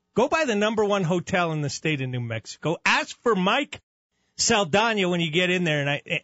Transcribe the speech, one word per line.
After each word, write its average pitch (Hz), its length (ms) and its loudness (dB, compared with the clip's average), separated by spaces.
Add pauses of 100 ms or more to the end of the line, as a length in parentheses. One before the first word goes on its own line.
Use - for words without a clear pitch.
(140)
Go 240 140 2
by 320 160 0
the 247 100 0
number 214 300 0
one 202 200 2
hotel 175 480 0
in 151 100 -4
the 143 80 -4
state 151 320 -2
of 131 80 -4
New 123 100 -4
Mexico. 117 640 -6
Ask 254 380 -2
for 233 120 2
Mike 208 460 0 (560)
Saldana 202 720 2
when 175 120 0
you 170 100 0
get 175 200 2
in 180 140 0
there 151 160 2
and, 143 100 0
I, 147 340 -4